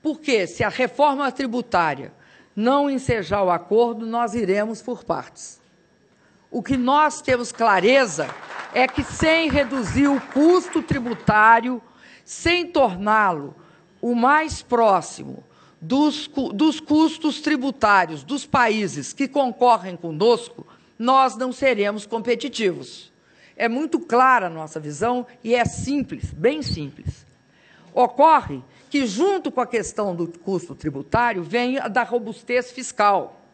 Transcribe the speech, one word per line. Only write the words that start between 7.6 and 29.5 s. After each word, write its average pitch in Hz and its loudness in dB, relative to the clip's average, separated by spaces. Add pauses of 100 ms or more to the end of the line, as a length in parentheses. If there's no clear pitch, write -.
é 254 2
que, 269 -6
sem 320 0
reduzir 262 0
o 277 2
custo 330 2
tributário, 233 4 (420)
sem 349 -2
torná-lo 202 0 (440)
o 240 -2
mais 269 2
próximo 202 0 (380)
dos 165 -2
cu-, - -6
dos 277 0
custos 311 0
tributários 208 0
dos 175 -8
países 214 0
que 269 -4
concorrem 240 0
conosco, 196 -2 (320)
nós 254 2
não 254 -4
seremos 208 0
competitivos. 226 -4 (460)
É 233 0
muito 285 -2
clara 240 4
a - -4
nossa 160 -10
visão 220 -4 (160)
e 226 0
é 240 0
simples, - -4
bem 185 -2
simples. - -8 (680)
Ocorre 247 4 (280)
que, 269 0
junto 311 0
com 254 -2